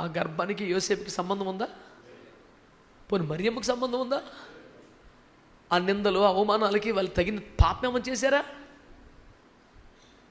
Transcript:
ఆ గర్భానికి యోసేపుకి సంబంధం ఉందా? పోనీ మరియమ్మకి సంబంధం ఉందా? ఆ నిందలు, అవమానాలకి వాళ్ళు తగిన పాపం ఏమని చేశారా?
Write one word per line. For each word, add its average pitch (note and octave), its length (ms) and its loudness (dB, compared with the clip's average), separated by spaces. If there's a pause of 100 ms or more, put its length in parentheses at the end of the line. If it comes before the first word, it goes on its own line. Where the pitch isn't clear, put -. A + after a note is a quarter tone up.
ఆ D#3+ 40 -2
గర్భానికి E3+ 600 -4
యోసేపుకి F#3+ 460 0
సంబంధం F#3+ 360 -2
ఉందా? F#3+ 220 -4 (1400)
పోనీ F3 140 2
మరియమ్మకి G3+ 400 -2
సంబంధం B3 340 0
ఉందా? C4 220 -2 (1500)
ఆ F3+ 60 6
నిందలు, G3 400 2
అవమానాలకి G#3 760 4
వాళ్ళు F#3+ 180 0
తగిన G3 280 0
పాపం F#3+ 500 0
ఏమని B3 220 -4
చేశారా? C4+ 340 2 (1900)